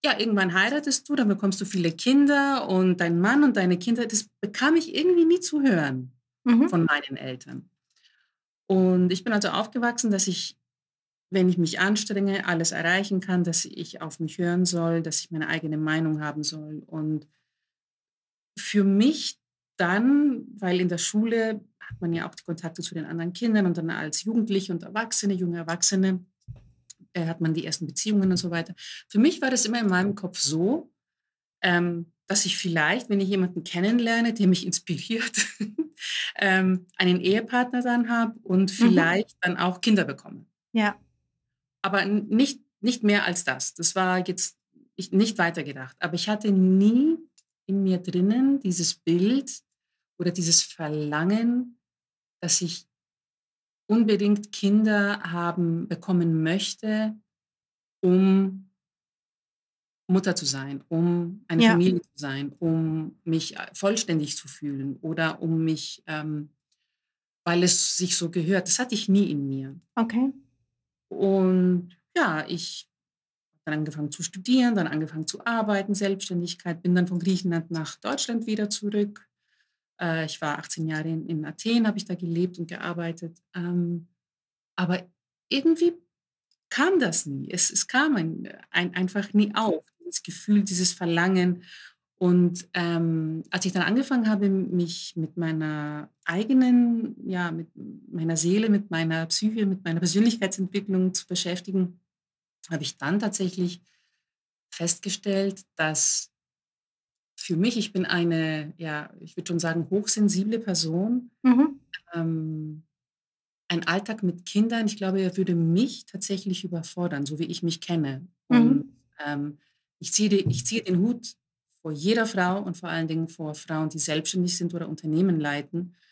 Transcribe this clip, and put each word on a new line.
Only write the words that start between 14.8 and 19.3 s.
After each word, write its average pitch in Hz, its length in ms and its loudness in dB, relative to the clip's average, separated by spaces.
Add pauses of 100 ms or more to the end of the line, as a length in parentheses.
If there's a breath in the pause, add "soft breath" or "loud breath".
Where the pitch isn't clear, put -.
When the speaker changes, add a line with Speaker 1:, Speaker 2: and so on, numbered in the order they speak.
Speaker 1:
dass 160 160 -2
ich - 120 -10
meine 156 180 -6
eigene 156 280 -4
Meinung 156 440 0
haben 151 220 -6
soll. 151 440 -8
Und 156 400 -6 (1300)
für - 260 2
mich 208 560 2 (380)